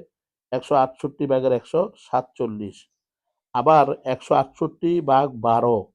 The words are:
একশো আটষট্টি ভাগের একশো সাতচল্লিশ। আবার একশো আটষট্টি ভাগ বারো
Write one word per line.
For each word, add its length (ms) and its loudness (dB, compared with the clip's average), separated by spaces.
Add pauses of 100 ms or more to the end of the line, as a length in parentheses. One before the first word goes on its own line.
(520)
একশো 220 -4
আটষট্টি 520 -2
ভাগের 260 0
একশো 280 -2 (180)
সাতচল্লিশ। 800 -8 (800)
আবার 320 4 (180)
একশো 300 -4
আটষট্টি 640 -2
ভাগ 260 2 (140)
বারো 360 2 (180)